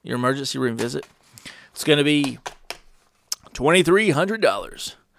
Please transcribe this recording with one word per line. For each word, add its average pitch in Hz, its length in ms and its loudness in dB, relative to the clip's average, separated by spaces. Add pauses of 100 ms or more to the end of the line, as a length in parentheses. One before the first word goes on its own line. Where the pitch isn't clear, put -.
your 123 140 -8
emergency 131 420 -2
room 120 180 -2
visit, 120 300 -6 (680)
it's - 120 -10
gonna 147 180 4
be 143 360 0 (1120)
twenty-three 175 580 4
hundred 185 300 0
dollars." 98 560 -2 (220)